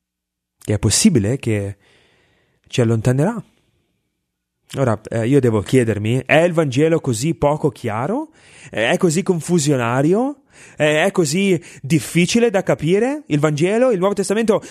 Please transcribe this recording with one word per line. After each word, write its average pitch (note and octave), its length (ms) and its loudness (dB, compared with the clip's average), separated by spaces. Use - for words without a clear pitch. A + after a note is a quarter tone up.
che G#2+ 140 -4
è G2+ 60 -2
possibile A#2+ 580 2
che G2+ 400 -6
ci - 140 -2
allontanerà. B2+ 640 0
Ora, A#2+ 300 0
eh, A2+ 200 -4
io C#3 120 4
devo A2+ 220 2
chiedermi, A2+ 640 0
è D3+ 140 4
il F3 120 2
Vangelo D#3 480 0
così C3+ 360 -4
poco D3+ 340 0
chiaro? C#3+ 640 -6
Eh, A2 200 -2
è F3 80 0
così F3 260 0
confusionario? D#3 1200 0
Eh, D3+ 300 2
è G3 60 0
così F3+ 500 0
difficile E3+ 680 0
da F#3+ 140 -2
capire G#3+ 640 -2
il D3 120 -2
Vangelo? F3+ 520 0
Il F#3+ 80 -2
Nuovo G3 140 0
Testamento G3+ 580 0